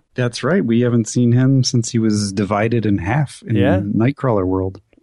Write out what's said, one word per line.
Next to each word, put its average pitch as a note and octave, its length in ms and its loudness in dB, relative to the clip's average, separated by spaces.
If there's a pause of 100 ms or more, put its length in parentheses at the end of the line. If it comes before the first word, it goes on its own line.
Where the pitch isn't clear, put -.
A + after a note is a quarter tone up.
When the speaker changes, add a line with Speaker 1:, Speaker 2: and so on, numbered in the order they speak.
(160)
Speaker 1:
That's B2 280 -4
right. E3+ 200 0
We A#2 180 2
haven't A#2+ 260 2
seen B2 240 2
him C3 320 4
since - 280 -2
he A#2+ 80 0
was G#2 340 0
divided G#2+ 520 0
in G2+ 120 0
half A#2 480 -4
in A2 100 -4
Speaker 2:
Yeah. C3+ 240 2
Speaker 1:
Nightcrawler G#2 680 -2
world. F#2+ 360 -4 (200)